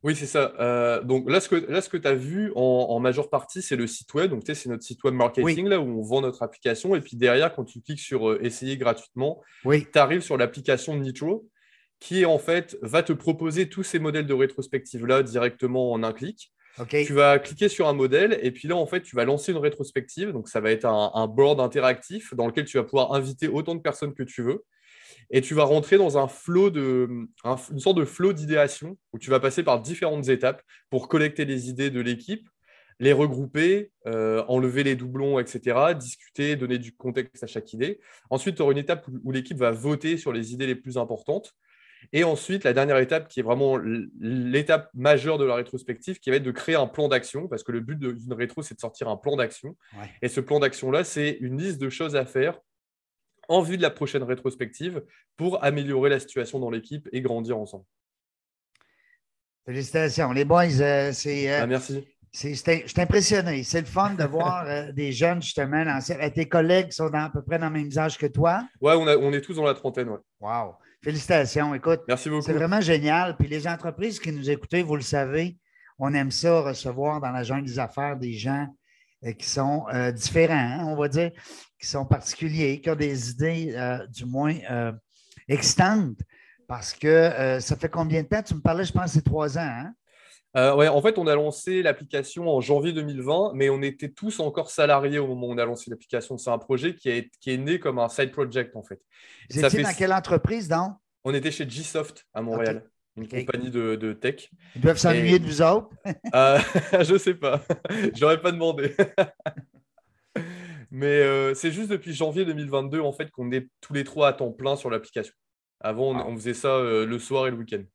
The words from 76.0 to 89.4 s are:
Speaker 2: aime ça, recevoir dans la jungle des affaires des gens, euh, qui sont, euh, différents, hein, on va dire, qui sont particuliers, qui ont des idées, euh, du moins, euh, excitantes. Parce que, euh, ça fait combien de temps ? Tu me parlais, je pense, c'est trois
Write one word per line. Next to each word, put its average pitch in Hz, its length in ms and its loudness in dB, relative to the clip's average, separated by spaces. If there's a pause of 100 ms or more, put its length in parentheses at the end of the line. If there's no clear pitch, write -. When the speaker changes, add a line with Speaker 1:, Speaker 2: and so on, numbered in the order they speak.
Speaker 2:
aime 139 180 0
ça, 165 300 4
recevoir 139 600 -4
dans 127 100 -4
la 127 120 -4
jungle 135 220 -4
des 123 140 -6
affaires 139 380 -6
des 123 160 -8
gens, 135 340 -4 (580)
euh, 117 80 -6
qui - 140 -12
sont, 143 460 -2
euh, 123 180 -2
différents, 160 440 2
hein, 135 300 -2
on 156 100 -4
va 147 120 0
dire, 165 240 0 (480)
qui - 80 -12
sont 139 180 -4
particuliers, 147 760 -2
qui 165 80 -2
ont 156 60 0
des 139 360 -4
idées, 156 440 -2
euh, 123 320 -4
du 123 180 -14
moins, 143 300 -2 (160)
euh, 117 200 -2 (560)
excitantes. 175 720 2 (500)
Parce 117 260 -10
que, - 140 -4
euh, 151 520 6
ça 127 180 -2
fait 165 120 -4
combien 160 340 -2
de - 40 -8
temps ? 214 160 0
Tu - 100 -6
me 151 80 -6
parlais, 165 220 2
je 170 80 -4
pense, 180 220 0
c'est 151 100 4
trois 151 340 0